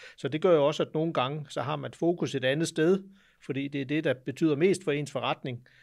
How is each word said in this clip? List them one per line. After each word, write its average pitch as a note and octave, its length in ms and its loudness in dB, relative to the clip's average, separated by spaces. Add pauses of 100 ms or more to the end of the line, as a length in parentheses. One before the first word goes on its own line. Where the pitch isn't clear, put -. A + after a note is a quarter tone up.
(160)
så - 120 -6
det D3+ 140 -4
gør F#3 120 6
jo C#3+ 120 6
også, D#3 160 2
at - 120 -4
nogle D#3+ 180 -2
gange, D3 360 -2
så C#3 140 -6
har C#3+ 140 -4
man C3 160 -8
fokus E3 420 -2
et C3 100 -2
andet D3+ 240 0
sted, F3+ 340 2 (380)
fordi C3+ 280 -6
det C#3+ 120 -6
er C#3 40 -4
det, D3 200 -2
der C#3+ 100 2
betyder C#3 420 0
mest F3+ 280 2
for D3+ 80 0
ens C#3+ 200 -4
forretning, B2+ 560 -6 (140)